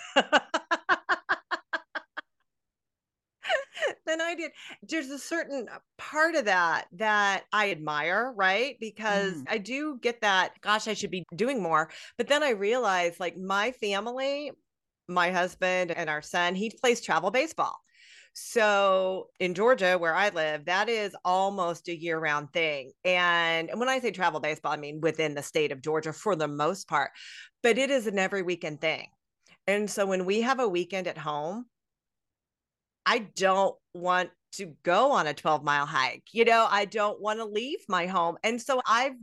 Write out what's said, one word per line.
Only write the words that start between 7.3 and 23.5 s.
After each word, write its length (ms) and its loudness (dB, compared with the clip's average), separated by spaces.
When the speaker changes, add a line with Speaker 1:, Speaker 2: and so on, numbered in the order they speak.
Speaker 1:
I 200 2
admire, 640 -2
right? 440 2
Because 540 -2
Speaker 2:
Mm. 140 -8
Speaker 1:
I 100 -2
do 420 -6
get 220 -2
that, 400 2
"Gosh, 260 0
I 60 -2
should 180 -6
be 120 -6
doing 260 0
more." 300 2
But 100 -2
then 160 2
I 80 2
realize, 680 0
like, 180 -4
my 360 -2
family, 800 -4
my 240 2
husband 600 0
and 180 -4
our 120 -4
son, 340 0
he 160 -2
plays 300 0
travel 300 0
baseball. 480 -2
So 960 2
in 160 0
Georgia, 420 4
where 180 2
I 140 4
live, 360 -2
that 240 2
is 260 -2
almost 600 0
a 80 -6
year-round 580 -2
thing. 400 -2
And 720 2